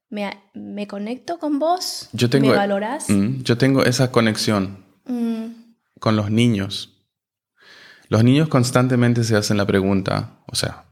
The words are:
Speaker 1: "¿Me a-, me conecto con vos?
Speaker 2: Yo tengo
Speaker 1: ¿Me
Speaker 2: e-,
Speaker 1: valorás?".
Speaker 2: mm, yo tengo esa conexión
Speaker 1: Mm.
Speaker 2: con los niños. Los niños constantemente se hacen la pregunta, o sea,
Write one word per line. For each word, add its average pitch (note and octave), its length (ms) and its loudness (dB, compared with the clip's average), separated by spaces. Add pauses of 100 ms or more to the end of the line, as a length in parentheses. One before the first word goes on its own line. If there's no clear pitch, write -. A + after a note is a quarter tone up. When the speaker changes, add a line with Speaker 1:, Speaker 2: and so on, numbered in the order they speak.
Speaker 1:
"¿Me G#3 160 -8
a-, G3 180 -12 (100)
me G#3 340 -10
conecto A3+ 520 -10
con D4 200 -2
vos? F4 540 -4
Speaker 2:
Yo G3+ 160 0
tengo C3+ 200 4
Speaker 1:
¿Me A#2 40 4
Speaker 2:
e-, - 40 4
Speaker 1:
valorás?". G2+ 520 -2
Speaker 2:
mm, G#2+ 340 0
yo A#2+ 140 0
tengo C3+ 260 2
esa B2+ 280 0
conexión G#2 720 0 (200)
Speaker 1:
Mm. A#3 400 -6 (540)
Speaker 2:
con A2 160 0
los G#2 140 -2
niños. G#2+ 600 0 (1200)
Los A2 160 4
niños D3 240 4
constantemente A#2+ 760 2
se A2 140 0
hacen G#2 200 0
la G2+ 80 2
pregunta, G2 840 0
o - 80 -10
sea, - 360 -6